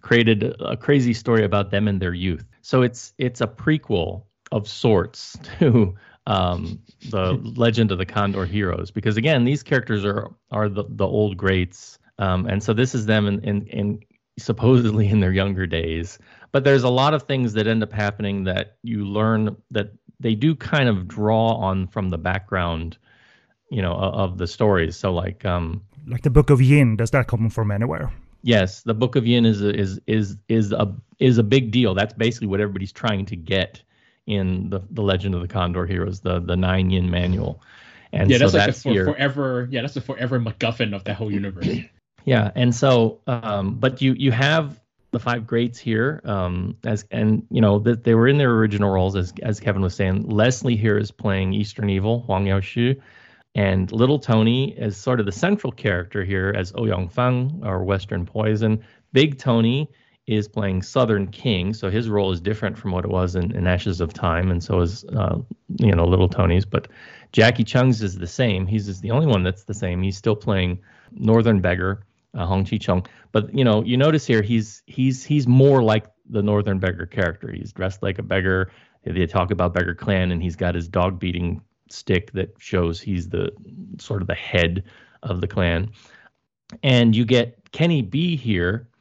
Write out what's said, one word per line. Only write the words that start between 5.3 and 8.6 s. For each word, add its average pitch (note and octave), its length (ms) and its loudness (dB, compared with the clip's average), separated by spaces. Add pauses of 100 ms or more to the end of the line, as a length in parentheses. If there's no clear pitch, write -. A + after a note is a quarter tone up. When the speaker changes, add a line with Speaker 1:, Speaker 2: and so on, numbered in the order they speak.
Speaker 1:
<laughs> - 100 -16
to, A#2 360 4 (320)
um, F2+ 520 -2 (320)
the G#2+ 220 -2
Speaker 2:
<laughs> A#2 240 -6
Speaker 1:
Legend A#2 340 2
of F#2 80 -4
the F#2 80 -4
Condor G2 400 -2
Heroes, F2 460 -4